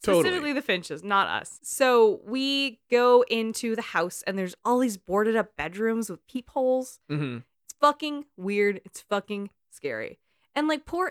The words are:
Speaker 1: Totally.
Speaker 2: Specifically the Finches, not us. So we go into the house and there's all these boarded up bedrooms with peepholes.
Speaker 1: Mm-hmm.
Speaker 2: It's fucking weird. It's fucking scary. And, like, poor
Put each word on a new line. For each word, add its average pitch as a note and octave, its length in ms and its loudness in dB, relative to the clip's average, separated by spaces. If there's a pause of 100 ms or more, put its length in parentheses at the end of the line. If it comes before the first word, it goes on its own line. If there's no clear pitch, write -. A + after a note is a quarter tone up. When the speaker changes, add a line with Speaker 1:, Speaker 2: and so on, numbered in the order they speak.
Speaker 1:
Totally. F3+ 220 2
Speaker 2:
Specifically E4 280 -2
the C4+ 80 -2
Finches, F3 440 -4
not G3 240 2
us. - 340 -8
So A#3 640 4
we C4+ 540 -2 (100)
go B3 400 6
into A3+ 460 -2
the A#3 60 -4
house F3 440 -4
and F#3+ 100 -2
there's F#3 180 -4 (100)
all B3 160 2
these A#3 180 0
boarded G#3+ 380 0
up - 200 -2
bedrooms G#3+ 540 -4
with - 160 -14
peepholes. B3+ 720 -2 (120)
Speaker 1:
Mm-hmm. C#3+ 280 -4 (260)
Speaker 2:
It's - 160 -20
fucking D4 440 0 (120)
weird. G3+ 480 0
It's - 180 -20
fucking G3+ 480 -6 (200)
scary. - 480 -8 (380)
And, D4+ 120 0
like, D4+ 180 -2
poor F4+ 240 -2